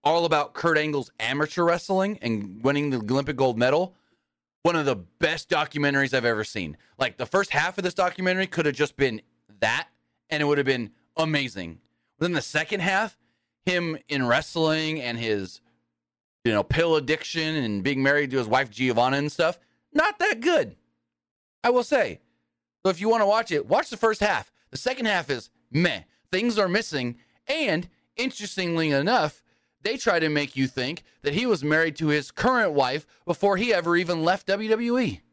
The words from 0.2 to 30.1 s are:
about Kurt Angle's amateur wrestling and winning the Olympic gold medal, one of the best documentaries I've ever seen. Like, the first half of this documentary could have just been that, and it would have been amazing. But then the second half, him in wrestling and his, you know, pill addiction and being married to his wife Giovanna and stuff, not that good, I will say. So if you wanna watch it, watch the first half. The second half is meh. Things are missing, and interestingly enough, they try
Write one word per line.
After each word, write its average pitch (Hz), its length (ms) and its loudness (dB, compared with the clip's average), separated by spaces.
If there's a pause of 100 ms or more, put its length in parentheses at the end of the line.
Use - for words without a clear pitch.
about 151 260 0
Kurt 165 240 0
Angle's 151 420 0
amateur 143 460 -2
wrestling 190 560 0
and 107 420 -4
winning 143 280 2
the 131 80 -2
Olympic 131 380 -2
gold 127 200 2
medal, 143 380 2 (680)
one 170 120 2
of 151 100 0
the 131 100 0
best 156 540 -4
documentaries 143 640 0
I've 127 100 2
ever 113 180 2
seen. 85 340 -6 (220)
Like, 123 200 -4
the 123 80 -4
first 196 240 0
half 160 260 -2
of 190 80 -4
this 180 80 -2
documentary 185 540 0
could 175 180 -4
have 147 100 0
just 135 220 -2
been 123 240 0 (400)
that, 120 280 0 (420)
and 151 120 -2
it 147 40 2
would 147 100 4
have 139 100 2
been 123 240 0 (280)
amazing. 127 640 -4 (380)
But 151 60 0
then 175 80 -2
the 156 80 0
second 160 400 -4
half, 196 380 -2 (460)
him 175 340 -2 (100)
in 135 180 -2
wrestling 156 760 0
and 120 180 -6
his, 107 420 -4 (840)
you 117 80 2
know, 104 100 2
pill 165 340 2
addiction 156 600 -2
and 110 260 -2
being 135 200 0
married 143 280 2
to 131 80 0
his 120 100 -2
wife 123 220 0
Giovanna 123 480 2
and 147 120 -2
stuff, 170 280 -2 (340)
not 349 260 0
that 370 220 0
good, 262 360 2 (840)
I 233 60 2
will 247 160 4
say. 196 360 0 (640)
So 190 60 6
if 170 100 -4
you 208 80 0
wanna 226 180 4
watch 220 260 2
it, 147 140 0
watch 208 240 2
the 233 80 -10
first 226 220 2
half. 196 300 0 (200)
The 131 80 -10
second 254 280 -2
half 175 240 0
is 123 200 -4 (200)
meh. 139 320 0 (300)
Things 214 260 0
are 196 100 2
missing, 147 480 -2 (300)
and 214 420 -2 (280)
interestingly 180 720 -2
enough, 156 520 0 (400)
they 240 160 -4
try 196 200 2